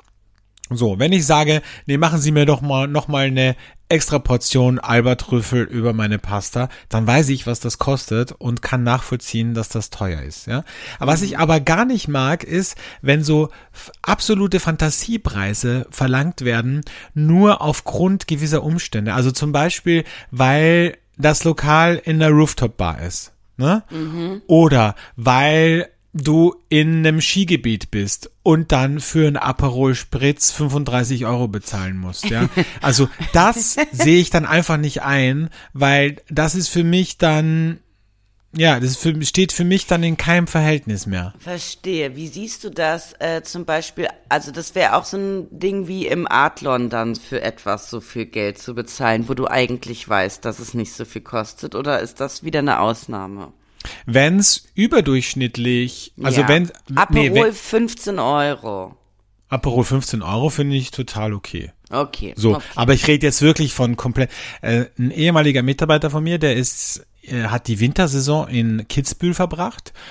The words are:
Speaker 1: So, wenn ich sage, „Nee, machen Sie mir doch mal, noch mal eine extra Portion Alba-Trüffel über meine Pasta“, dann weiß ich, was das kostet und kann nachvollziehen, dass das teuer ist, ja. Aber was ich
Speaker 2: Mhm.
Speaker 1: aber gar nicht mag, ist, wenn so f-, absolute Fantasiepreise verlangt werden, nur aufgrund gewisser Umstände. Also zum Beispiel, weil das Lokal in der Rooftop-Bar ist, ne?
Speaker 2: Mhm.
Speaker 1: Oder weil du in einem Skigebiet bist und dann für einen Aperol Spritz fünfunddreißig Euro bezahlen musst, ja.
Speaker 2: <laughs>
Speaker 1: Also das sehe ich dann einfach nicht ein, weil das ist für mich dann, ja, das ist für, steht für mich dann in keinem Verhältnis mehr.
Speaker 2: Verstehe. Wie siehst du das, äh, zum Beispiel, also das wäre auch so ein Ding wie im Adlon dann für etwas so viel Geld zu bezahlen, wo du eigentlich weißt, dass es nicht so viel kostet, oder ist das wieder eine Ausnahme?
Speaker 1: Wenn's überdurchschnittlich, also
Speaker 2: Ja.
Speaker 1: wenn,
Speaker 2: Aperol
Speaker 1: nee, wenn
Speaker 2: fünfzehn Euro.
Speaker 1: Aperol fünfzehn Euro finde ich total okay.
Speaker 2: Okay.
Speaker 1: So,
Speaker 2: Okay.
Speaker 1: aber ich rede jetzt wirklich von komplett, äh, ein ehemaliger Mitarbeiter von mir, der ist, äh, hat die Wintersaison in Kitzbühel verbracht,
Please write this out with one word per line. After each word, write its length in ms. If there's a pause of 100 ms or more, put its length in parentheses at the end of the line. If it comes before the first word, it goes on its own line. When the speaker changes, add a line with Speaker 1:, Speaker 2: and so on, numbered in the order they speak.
(720)
Speaker 1:
So, 280
wenn 140
ich 120
sage, 380 (240)
„Nee, 100
machen 240
Sie 100
mir 140
doch 160
mal, 260
noch 220
mal 180
eine 300 (320)
extra 300
Portion 600
Alba-Trüffel 840
über 320
meine 240
Pasta“, 500 (220)
dann 160
weiß 240
ich, 160
was 120
das 200
kostet 540
und 280
kann 220
nachvollziehen, 720
dass 160
das 180
teuer 320
ist, 260
ja. 180 (340)
Aber 140
was 100
ich 140
Speaker 2:
Mhm. 40
Speaker 1:
aber 200
gar 260
nicht 200
mag, 380
ist, 320 (240)
wenn 240
so 240 (240)
f-, 180 (120)
absolute 580
Fantasiepreise 1300
verlangt 540
werden, 400 (320)
nur 480
aufgrund 640
gewisser 360
Umstände. 520
Also 160
zum 220
Beispiel, 520 (260)
weil 680 (180)
das 280
Lokal 600
in 140
der 100
Rooftop-Bar 720
ist, 320 (240)
ne? 320
Speaker 2:
Mhm. 600
Speaker 1:
Oder 480 (200)
weil 720 (260)
du 420 (140)
in 360
einem 140
Skigebiet 720
bist 400 (120)
und 300
dann 260
für 280
einen 100
Aperol 580
Spritz 560
fünfunddreißig 760
Euro 220
bezahlen 500
musst, 320
ja. 180 (160)
Speaker 2:
<laughs> 160
Speaker 1:
Also 280 (260)
das 420 (160)
sehe 260
ich 120
dann 160
einfach 320
nicht 240
ein, 480 (240)
weil 420 (120)
das 260
ist 140
für 140
mich 360
dann, 600 (800)
ja, 240
das 120
ist 40
für, 260
steht 300
für 120
mich 220
dann 160
in 140
keinem 300
Verhältnis 600
mehr. 320
Speaker 2:
Verstehe. 800
Wie 100
siehst 380
du 60
das, 500
äh, 220
zum 240
Beispiel, 420 (220)
also 200
das 240
wäre 220
auch 80
so 140
ein 320
Ding 380
wie 180
im 200
Adlon 640
dann 280
für 260
etwas 480
so 100
viel 240
Geld 340
zu 160
bezahlen, 540
wo 60
du 120
eigentlich 600
weißt, 360
dass 140
es 140
nicht 220
so 100
viel 180
kostet, 520
oder 260
ist 180
das 240
wieder 180
eine 200
Ausnahme? 720 (540)
Speaker 1:
Wenn's 680
überdurchschnittlich, 1500
also 200
Speaker 2:
Ja. 80
Speaker 1:
wenn, 220 (260)
Speaker 2:
Aperol 340
Speaker 1:
nee, 40
wenn 180
Speaker 2:
fünfzehn 640
Euro. 800 (520)
Speaker 1:
Aperol 360
fünfzehn 360
Euro 300
finde 240
ich 160
total 420
okay. 380 (180)
Speaker 2:
Okay. 480
Speaker 1:
So, 200
Speaker 2:
Okay. 80 (100)
Speaker 1:
aber 200
ich 120
rede 180
jetzt 160
wirklich 320
von 240
komplett, 340 (320)
äh, 240 (120)
ein 140
ehemaliger 500
Mitarbeiter 480
von 140
mir, 140
der 180
ist, 500 (160)
äh, 220
hat 240
die 100
Wintersaison 720
in 400
Kitzbühel 440
verbracht, 600 (180)